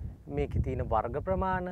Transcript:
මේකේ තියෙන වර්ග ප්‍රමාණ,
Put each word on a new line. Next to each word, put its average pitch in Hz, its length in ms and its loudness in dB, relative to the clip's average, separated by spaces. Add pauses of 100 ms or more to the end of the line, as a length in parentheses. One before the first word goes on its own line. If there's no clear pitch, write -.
(260)
මේකේ 143 360 0
තියෙන - 240 0
වර්ග 120 360 2
ප්‍රමාණ, 185 500 0